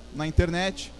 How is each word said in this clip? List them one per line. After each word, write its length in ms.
na 120
internet, 760